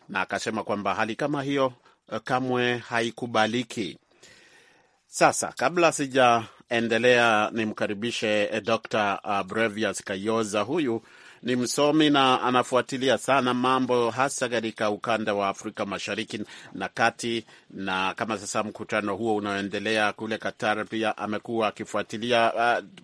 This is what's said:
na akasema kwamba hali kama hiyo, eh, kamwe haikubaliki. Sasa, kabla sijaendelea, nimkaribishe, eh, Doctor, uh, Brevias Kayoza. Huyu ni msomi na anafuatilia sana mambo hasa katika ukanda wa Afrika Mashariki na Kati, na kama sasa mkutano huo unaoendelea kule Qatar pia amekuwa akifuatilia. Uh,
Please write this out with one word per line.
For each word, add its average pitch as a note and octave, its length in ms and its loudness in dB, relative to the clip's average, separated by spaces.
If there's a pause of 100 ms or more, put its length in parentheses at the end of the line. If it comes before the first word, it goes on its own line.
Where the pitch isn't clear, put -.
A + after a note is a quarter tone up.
na G2 120 -2
akasema G2+ 420 -4
kwamba G2+ 320 -2
hali A2 200 -2
kama C#3+ 280 -4
hiyo, C3+ 300 -2 (400)
eh, G#2+ 100 -6
kamwe B2 540 0
haikubaliki. A#2 1200 -2 (1120)
Sasa, - 460 2
kabla E3 340 2
sijaendelea, A#2 1600 2
nimkaribishe, G#2+ 1000 -2
eh, G#2+ 120 -4
Doctor, G#2+ 600 0
uh, G2 180 -2
Brevias G#2 600 -2
Kayoza. G#2 580 -2
Huyu A#2+ 400 -2 (420)
ni B2 120 -2
msomi D3 540 2
na C3+ 320 4
anafuatilia B2 760 2
sana B2+ 360 2
mambo B2 560 2
hasa B2+ 400 -2
katika A2+ 400 -2
ukanda G#2+ 440 0
wa G2+ 160 0
Afrika G#2 360 -6
Mashariki G2+ 560 -6 (320)
na F#2+ 160 -6
Kati, A#2 560 0 (240)
na F#2+ 440 -4
kama A2 240 -4
sasa G#2 260 -4
mkutano G#2 520 -2
huo A2 200 0
unaoendelea G2+ 800 -2
kule A2 240 -6
Qatar G#2+ 480 -2
pia A2 320 -2
amekuwa G#2+ 500 -2
akifuatilia. A2 840 0
Uh, A2+ 320 0 (180)